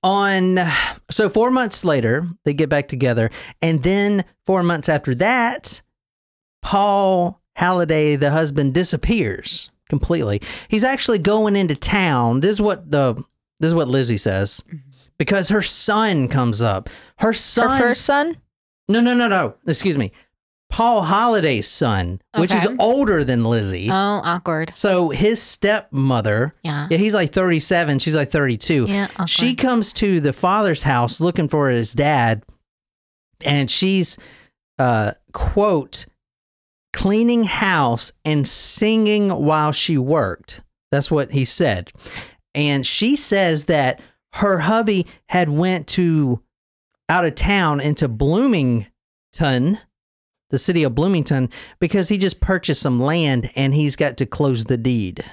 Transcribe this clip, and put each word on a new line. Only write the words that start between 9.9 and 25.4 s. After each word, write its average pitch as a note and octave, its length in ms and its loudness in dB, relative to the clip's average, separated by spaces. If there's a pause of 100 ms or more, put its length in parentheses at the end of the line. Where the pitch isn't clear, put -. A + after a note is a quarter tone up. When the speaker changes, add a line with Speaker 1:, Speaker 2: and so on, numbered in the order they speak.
Speaker 1:
He's A3 160 0
actually B3+ 340 0
going G#3 380 2
into F3+ 180 0
town. C3+ 680 0
This F#3+ 120 2
is G3+ 100 -4
what F3 280 -2
the, C#3 240 2 (460)
this D#3 80 2
is E3 60 2
what D#3 140 2
Lizzie B2 300 0
says. G2 500 -2
Speaker 2:
Mm-hmm. E3 80 -16 (420)
Speaker 1:
Because F#3+ 300 0
her G#3 140 2
son G#3 640 2
comes A#2 340 0
up. G2+ 260 0 (300)
Her A3+ 140 0
son A#3 380 2
Speaker 3:
Her C4+ 80 2 (100)
first B3+ 160 -2
son? D4 320 0 (520)
Speaker 1:
No, A3 120 2
no, A#3+ 140 4
no, A#3+ 120 2
no. E3+ 300 0 (100)
Excuse E3 320 0
me. G#2 140 -2 (680)
Paul A#3 240 2
Holiday's F3 640 2
son, F#2+ 540 -2 (160)
which F#3+ 180 2
is F3 100 2
Speaker 2:
Okay. A#3 140 -2
Speaker 1:
older G#3+ 460 2
than B2 200 0
Lizzie. G2+ 460 -2
Speaker 2:
Oh, G3 320 -2
awkward. E3 520 -4
Speaker 1:
So F3+ 340 0
his G#3 340 0